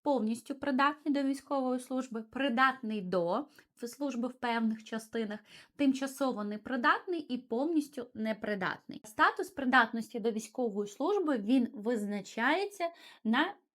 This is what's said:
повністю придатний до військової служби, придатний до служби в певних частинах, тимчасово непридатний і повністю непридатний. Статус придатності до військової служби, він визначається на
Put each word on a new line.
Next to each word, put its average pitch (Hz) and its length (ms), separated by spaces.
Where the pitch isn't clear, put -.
повністю 240 540
придатний 285 580
до 277 100
військової 269 560
служби, 254 420
придатний 254 800
до 185 440
служби 254 400
в 247 60
певних 226 500
частинах, 220 560
тимчасово 269 680
непридатний 269 760
і 254 180
повністю 285 760
непридатний. 214 920
Статус 359 440
придатності 240 680
до 226 120
військової 208 580
служби, 311 480
він 226 360
визначається 226 1160
на 277 300